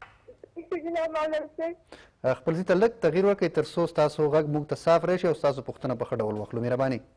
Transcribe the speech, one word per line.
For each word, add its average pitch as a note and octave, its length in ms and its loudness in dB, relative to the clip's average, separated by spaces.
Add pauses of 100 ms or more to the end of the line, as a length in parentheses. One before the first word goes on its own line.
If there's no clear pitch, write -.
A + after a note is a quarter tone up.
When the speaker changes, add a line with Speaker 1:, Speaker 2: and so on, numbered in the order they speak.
(680)
Speaker 1:
څه F4+ 160 -4
جناب E4 320 -2
مولوي D#4 400 -2
صاحب؟ E4 180 -4 (500)
Speaker 2:
آه، B2+ 80 2
خپل E3 200 -2
ځای D#3 100 -2
ته F#3 120 2
لږ A3+ 160 4 (100)
تغییر F3 240 2
ورکړئ G3 240 2
تر D#3 140 0
څو E3+ 240 -2
ستاسو D3+ 440 2
غږ D#3 140 4
موږ D3 200 -2
ته C#3+ 100 -4
صاف E3 300 4
راشي F3+ 220 0
او D#3+ 60 2
ستاسو C#3 280 0
پوښتنه B2+ 340 -6
په A2 100 -4
ښه - 120 -4
ډول G#2+ 200 -2
واخلو. A2 240 -6
مهرباني. B2 380 0 (180)